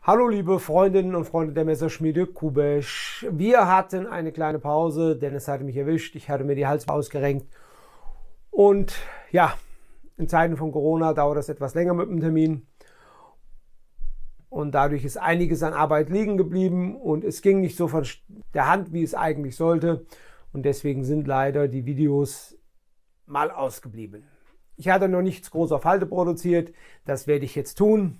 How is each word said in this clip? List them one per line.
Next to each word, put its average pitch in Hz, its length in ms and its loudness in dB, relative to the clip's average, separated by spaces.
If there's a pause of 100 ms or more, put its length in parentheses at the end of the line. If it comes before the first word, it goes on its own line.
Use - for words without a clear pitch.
Hallo 233 260 4
liebe 190 300 2
Freundinnen 185 560 2
und 170 120 -2
Freunde 160 260 -2
der 156 140 0
Messerschmiede 160 600 0
Kubesch. 147 1040 -2
Wir 196 380 4
hatten 185 380 2
eine 165 260 -6
kleine 156 260 -2
Pause, 160 560 0
denn 139 200 -6
es 135 120 -8
hatte 139 160 -4
mich 135 140 -6
erwischt. 156 400 -4
Ich - 140 -12
hatte 139 120 -2
mir 143 120 0
die 139 120 -2
Halsband 147 320 -2
ausgerenkt. 139 480 -2 (1040)
Und 202 440 6 (360)
ja, 175 240 4 (600)
in 165 100 -2
Zeiten 165 300 2
von 156 160 -4
Corona 160 400 2
dauert 147 240 2
das 143 140 -4
etwas 135 240 -6
länger 175 180 2
mit 180 160 0
dem 180 100 -4
Termin. 156 480 2 (1800)
Und 151 240 -4
dadurch 143 320 2
ist 143 140 -6
einiges 170 440 2
an 160 120 -2
Arbeit 151 340 2
liegen 202 300 0
geblieben 180 580 0
und 170 260 -2
es - 200 -6
ging 196 180 6
nicht 185 160 -2
so 175 100 0
von 151 200 0 (480)
der 139 140 2
Hand, 170 260 2
wie 170 80 0
es 156 120 -4
eigentlich 147 400 -4
sollte. 165 520 0 (460)
Und 139 120 -8
deswegen 139 400 -2
sind 147 220 -2
leider 135 420 0
die 131 160 -4
Videos 143 720 -2 (680)
mal 147 240 -2
ausgeblieben. 110 720 -10 (520)
Ich 151 120 -6
hatte 190 220 4
noch 180 120 2
nichts - 280 -4
groß 165 220 0
auf 139 120 0
Halde 180 220 2
produziert. 170 680 0 (320)
Das 135 220 -6
werde 143 180 2
ich 123 100 -10
jetzt 143 220 -6
tun 202 440 4